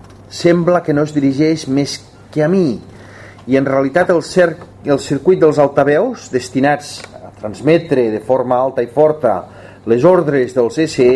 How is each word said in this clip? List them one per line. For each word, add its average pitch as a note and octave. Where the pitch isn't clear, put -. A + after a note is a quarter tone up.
Sembla E3+
que D3+
no D3
es D3+
dirigeix D3+
més C3+
que D3+
a D3+
mi, D#3+
i B2+
en C3+
realitat C3+
el E3+
cer-, E3+
el C#3
circuit E3
dels D3
altaveus, D3
destinats C#3
a F#2
transmetre B2+
de G#2+
forma B2+
alta B2+
i A#2
forta D3+
les A#2
ordres D3
dels A#2+
S D3